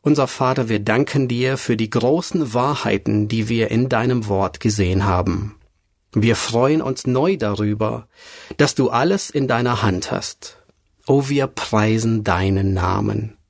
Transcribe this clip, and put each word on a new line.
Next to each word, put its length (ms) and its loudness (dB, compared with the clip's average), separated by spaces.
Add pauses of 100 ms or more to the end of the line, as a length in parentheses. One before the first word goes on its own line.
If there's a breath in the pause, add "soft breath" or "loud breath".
Unser 260 2
Vater, 420 -2
wir 100 0
danken 480 0
dir 300 -2
für 180 -2
die 140 -2
großen 640 0
Wahrheiten, 720 0
die 220 -2
wir 220 0
in 180 0
deinem 380 0
Wort 340 -2
gesehen 440 2
haben. 500 0 (580)
Wir 240 2
freuen 440 2
uns 240 -6
neu 300 2
darüber, 720 -2 (480 loud breath)
dass 180 2
du 160 2
alles 400 0
in 200 -2
deiner 320 0
Hand 280 0
hast. 540 -8 (440)
O, 200 2
wir 200 0
preisen 760 0
deinen 500 0
Namen. 640 -2 (120)